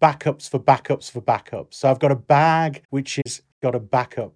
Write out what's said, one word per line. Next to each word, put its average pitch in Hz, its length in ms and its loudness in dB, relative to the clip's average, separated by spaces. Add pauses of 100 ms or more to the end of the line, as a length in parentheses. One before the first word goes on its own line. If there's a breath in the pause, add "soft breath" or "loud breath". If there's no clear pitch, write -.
backups 151 480 0
for 135 100 -2
backups - 520 0
for 120 100 -10
backups. - 540 -4
So 139 140 2
I've 131 100 2
got 143 120 2
a 135 40 2
bag 156 760 2
which 139 360 -6
has - 160 -12 (200)
got 123 120 -2
a 120 60 -2
backup 117 560 -4